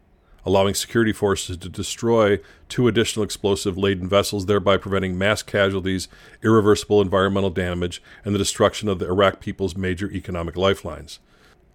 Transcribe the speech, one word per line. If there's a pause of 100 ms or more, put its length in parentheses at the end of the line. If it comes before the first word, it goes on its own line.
(460)
allowing
security
forces
to
destroy (300)
two
additional
explosive-laden
vessels,
thereby
preventing
mass
casualties, (340)
irreversible
environmental
damage, (220)
and
the
destruction
of
the
Iraq
people's
major
economic
lifelines. (560)